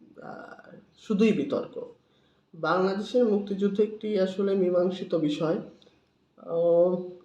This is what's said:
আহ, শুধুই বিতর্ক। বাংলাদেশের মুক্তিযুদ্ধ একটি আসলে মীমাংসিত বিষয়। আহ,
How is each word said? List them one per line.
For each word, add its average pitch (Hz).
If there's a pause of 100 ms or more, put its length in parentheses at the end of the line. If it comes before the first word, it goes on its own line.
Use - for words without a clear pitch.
(220)
আহ, - (220)
শুধুই 208
বিতর্ক। - (760)
বাংলাদেশের 190
মুক্তিযুদ্ধ 202
একটি 214
আসলে 196
মীমাংসিত 180
বিষয়। 156 (800)
আহ, 170 (220)